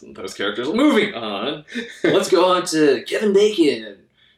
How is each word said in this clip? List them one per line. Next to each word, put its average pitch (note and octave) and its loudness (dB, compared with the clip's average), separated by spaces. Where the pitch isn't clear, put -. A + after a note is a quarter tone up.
those F#2+ -14
characters. G#2+ -6
Moving A3+ 2
on. A2+ -6
Let's F3+ 0
go F3+ 4
on F3+ 0
to D3 2
Kevin - -2
Bacon C#3+ 2